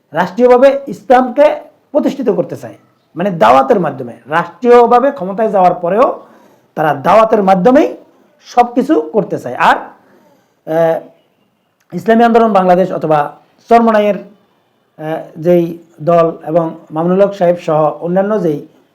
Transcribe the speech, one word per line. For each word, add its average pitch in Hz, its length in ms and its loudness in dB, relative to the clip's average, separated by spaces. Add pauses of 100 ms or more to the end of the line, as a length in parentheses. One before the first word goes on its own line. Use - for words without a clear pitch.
(120)
রাষ্ট্রীয়ভাবে 247 760 2
ইসলামকে 254 720 0 (320)
প্রতিষ্ঠিত - 380 -4
করতে 170 280 -4
চায়, 110 200 -18 (380)
মানে 190 160 -4
দাওয়াতের 240 480 2
মাধ্যমে। 131 340 -8 (120)
রাষ্ট্রীয়ভাবে 240 840 2
ক্ষমতায় 196 380 -6
যাওয়ার 180 240 2
পরেও 202 480 -2 (540)
তারা 156 180 -2
দাওয়াতের 208 500 2
মাধ্যমেই 196 520 2 (500)
সব - 280 0
কিছু 285 280 0
করতে 175 380 -4
চায়। 123 160 -12
আর, 220 220 2
আহ, - 2250 -8
ইসলামী 226 280 2
আন্দোলন 226 300 2
বাংলাদেশ 185 380 2
অথবা 156 460 -2 (320)
চরমনাইয়ের, 214 480 2
আহ, - 840 -20 (340)
যেই 170 400 0 (240)
দল 165 360 0 (100)
এবং 165 280 -4 (160)
মামুনুল 175 300 -2
হক 196 120 2
সাহেব 175 220 0
সহ 156 440 -2
অন্যান্য 196 420 -2
যেই 151 260 -6 (280)